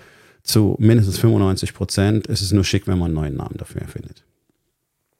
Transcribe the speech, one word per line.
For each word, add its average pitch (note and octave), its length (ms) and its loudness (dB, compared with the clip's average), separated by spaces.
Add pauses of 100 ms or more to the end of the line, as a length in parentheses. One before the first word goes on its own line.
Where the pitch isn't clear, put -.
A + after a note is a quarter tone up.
(420)
zu G#2 360 0
mindestens G#2+ 380 4
fünfundneunzig G2 560 2
Prozent. G2+ 560 -2
Es G2+ 140 -4
ist F#2 100 -4
nur G2 120 4
schick, - 220 -2
wenn F#2 120 0
man F2 80 0
einen D#2+ 80 -2
neuen D2+ 220 -4
Namen - 200 -10
dafür - 240 -12
erfindet. - 420 -16 (960)